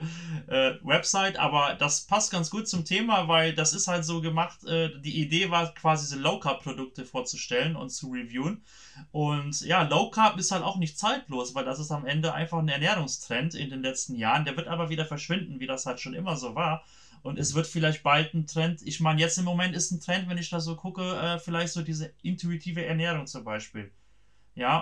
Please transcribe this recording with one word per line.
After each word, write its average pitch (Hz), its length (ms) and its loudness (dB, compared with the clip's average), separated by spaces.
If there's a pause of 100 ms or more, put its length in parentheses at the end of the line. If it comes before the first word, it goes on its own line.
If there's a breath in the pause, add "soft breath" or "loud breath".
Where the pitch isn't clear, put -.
(480 loud breath)
äh, 131 240 4 (100)
Website, 190 560 2
aber 143 400 2
das - 300 0
passt 208 240 2
ganz 170 180 0
gut 214 200 -4
zum 170 160 -2
Thema, 202 420 2
weil 160 260 6
das 156 200 2
ist - 160 0
halt 175 160 0
so 165 160 -2
gemacht, 165 420 -2
äh, 165 260 0 (120)
die 151 200 -2
Idee 170 300 2
war 170 220 2
quasi, 156 340 2
diese 135 160 -6
Low-Carb-Produkte 135 800 -2
vorzustellen 131 720 -2
und 131 140 -8
zu 135 200 -8
reviewen. 127 540 -4 (480 loud breath)
Und 147 500 0
ja, 170 220 4
Low 151 260 4
Carb 220 300 6
ist - 120 -2
halt 180 120 0
auch 190 140 -2
nicht 165 200 -2
zeitlos, 143 560 -2
weil 131 120 -2
das 135 140 -4
ist 151 120 -6
am 147 140 -4
Ende 156 280 2
einfach 165 240 -2
ein 156 120 2
Ernährungstrend 147 840 0
in 131 160 -6
den 131 140 -4
letzten 131 320 -4
Jahren. 120 300 2
Der 180 120 -4
wird 170 120 -4
aber 165 200 0
wieder 156 160 0
verschwinden, 156 540 -4
wie 131 80 -6
das 131 180 -4
halt 123 140 -4
schon 135 160 -8
immer 170 200 -4
so 123 200 -6
war. 160 280 -2 (400 soft breath)
Und 143 160 -6
es 147 160 -2
wird 160 120 2
vielleicht 156 360 0
bald 147 300 4
ein 160 140 0
Trend, 165 360 0
ich 156 160 -6
meine, 160 200 4
jetzt 165 180 2
im 180 60 0
Moment 175 320 2
ist 175 160 -2
ein 170 80 -2
Trend, 180 300 -2
wenn 175 80 -2
ich 165 120 -6
da 170 100 -2
so 165 160 -4
gucke, 185 260 -8 (180)
äh, 170 200 -2
vielleicht 170 340 -2
so 170 80 -2
diese 156 400 -4
intuitive 170 640 -4
Ernährung 160 420 0
zum 113 160 -12
Beispiel. 107 480 -8 (640)
Ja, 127 260 2